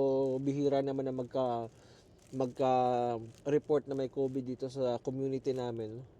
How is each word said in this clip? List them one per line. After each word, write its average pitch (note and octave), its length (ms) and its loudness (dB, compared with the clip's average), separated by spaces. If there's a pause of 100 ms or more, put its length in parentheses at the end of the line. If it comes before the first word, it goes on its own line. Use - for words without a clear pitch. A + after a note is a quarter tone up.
(420)
bihira C#3 420 2
naman C3+ 240 -2
na C3 80 -2
magka-, A#2+ 540 -2 (680)
magka-report B2+ 1500 2
na C#3 80 -4
may C3 160 -2
covid C3+ 320 -2
dito B2+ 240 -6
sa B2 320 -2
community C3+ 560 -2
namin. A#2 460 -6 (180)